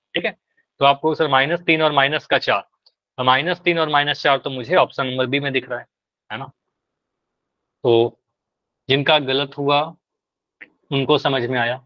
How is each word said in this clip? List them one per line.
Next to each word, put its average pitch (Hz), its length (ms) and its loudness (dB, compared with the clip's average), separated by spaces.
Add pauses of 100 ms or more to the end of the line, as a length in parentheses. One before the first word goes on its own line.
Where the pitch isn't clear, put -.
(140)
ठीक - 100 -4
है। 107 120 -6 (440)
तो 139 40 4
आपको 143 300 2
सर 156 140 -2
माइनस 139 320 0
तीन 160 220 0
और 156 100 2
माइनस 143 340 0
का 143 120 0
चार, 110 220 0 (580)
तो 127 60 -4
माइनस 143 360 2
तीन 170 180 0
और 156 100 0
माइनस 147 340 0
चार 139 160 2
तो 143 120 -8
मुझे 131 260 -4
ऑप्शन 160 300 0
नंबर 127 200 -2
बी 139 140 -2
में 139 120 -4
दिख 127 160 -2
रहा 120 100 -8
है, 120 80 -14 (440)
है 107 80 -10
ना। 131 120 -14 (1300)
तो 117 360 2 (680)
जिनका 143 320 2
गलत 139 380 -4
हुआ 143 220 2 (1120)
उनको 135 280 0
समझ 135 240 -2
में 123 160 -2
आया। 120 280 -2